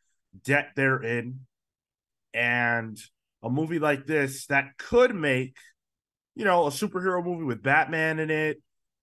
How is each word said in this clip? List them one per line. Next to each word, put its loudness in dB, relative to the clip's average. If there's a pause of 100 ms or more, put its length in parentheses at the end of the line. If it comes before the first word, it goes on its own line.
(440)
debt 0
they're 2
in, -4 (920)
and 0 (440)
a -4
movie -2
like -2
this -2
that -2
could 4
make, -2 (800)
you -4
know, 4
a -2
superhero -2
movie -6
with -4
Batman 2
in -2
it, -2 (420)